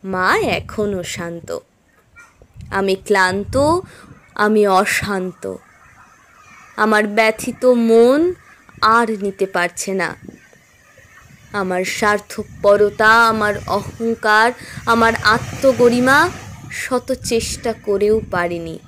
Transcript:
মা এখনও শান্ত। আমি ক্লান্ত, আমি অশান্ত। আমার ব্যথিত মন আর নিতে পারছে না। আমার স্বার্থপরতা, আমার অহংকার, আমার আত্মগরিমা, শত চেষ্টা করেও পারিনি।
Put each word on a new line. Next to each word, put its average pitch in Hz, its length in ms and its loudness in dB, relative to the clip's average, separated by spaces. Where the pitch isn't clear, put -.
মা 190 340 0
এখনও 208 640 -4
শান্ত। 170 540 -12
আমি 196 240 0
ক্লান্ত, 196 840 0
আমি 214 320 2
অশান্ত। 185 880 -2
আমার 214 320 2
ব্যথিত 220 580 -2
মন 247 680 4
আর 226 280 4
নিতে 196 360 -4
পারছে 180 480 -4
না। 180 220 -4
আমার 185 320 -2
স্বার্থপরতা, 208 1400 2
আমার 214 260 0
অহংকার, 220 840 0
আমার 226 280 2
আত্মগরিমা, 247 1040 2
শত 247 400 -6
চেষ্টা 233 640 -4
করেও 208 480 0
পারিনি। 170 560 -6